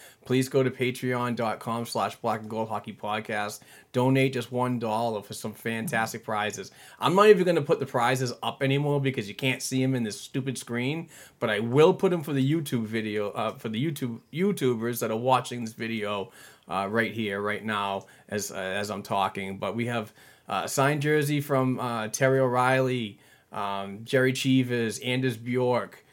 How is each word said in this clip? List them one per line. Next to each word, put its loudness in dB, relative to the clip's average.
Please 2
go 4
to 2
patreon -2
dot -2
com -4
slash -2
black -2
and -12
gold -4
hockey -6
podcast. -6
Donate 4
just -6
one 0
dollar -2
for -16
some -10
fantastic -2
prizes. -4
I'm 2
not 10
even 10
gonna 4
put 0
the -2
prizes 2
up -4
anymore 2
because -2
you -12
can't -2
see 0
'em 2
in 0
this -4
stupid -6
screen, -4
but 0
I 2
will 6
put 2
'em -2
for -4
the 2
YouTube 0
video, -2
uh, -4
for -8
the -2
YouTube, -4
YouTubers 0
that -2
are 0
watching 0
this -8
video, -4
uh, -2
right 0
here, -4
right -4
now, -2
as, -6
uh, -10
as -4
I'm -6
talking. -2
But -4
we -2
have, -4
uh, -2
a -6
signed 2
jersey 2
from, 2
uh, -4
Terry 4
O'Reilly, 2
um, -6
Jerry 4
Cheevers, 2
Anders 0
Bjork, -2